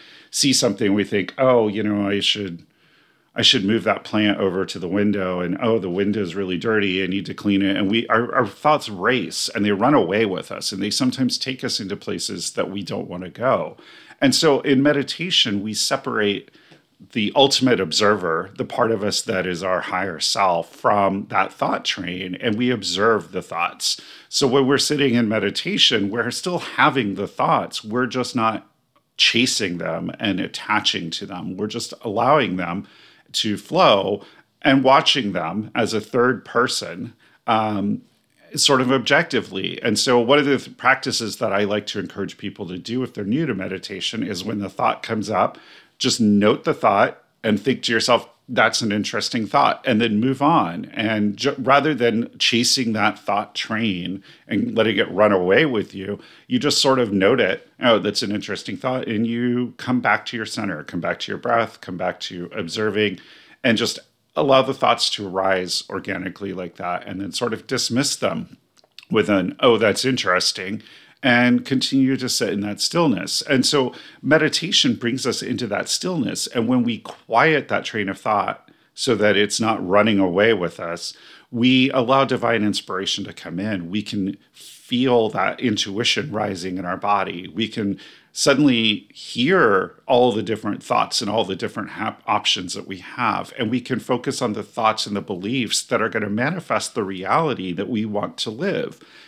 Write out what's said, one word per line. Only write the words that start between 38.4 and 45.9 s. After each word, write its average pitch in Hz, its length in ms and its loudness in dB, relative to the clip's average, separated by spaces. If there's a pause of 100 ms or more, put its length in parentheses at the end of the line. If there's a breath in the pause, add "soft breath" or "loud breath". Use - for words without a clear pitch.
sort 143 240 4
of 123 100 2
objectively. 123 920 0
And 117 160 0
so 123 220 4
one 139 180 4
of 135 60 2
the 139 120 2
th-, - 200 -14
practices 120 600 -2
that 110 140 -2
I 104 140 2
like 104 220 -2
to 104 120 -6
encourage 92 380 -8
people 98 300 -10
to 92 100 -8
do 117 260 -6
if 113 100 -8
they're 104 120 -8
new 147 200 0
to 127 80 0
meditation 95 720 -6
is 92 220 -6
when 104 140 -4
the 98 100 -6
thought 117 340 -2
comes 107 260 -4
up, 101 280 0 (400 loud breath)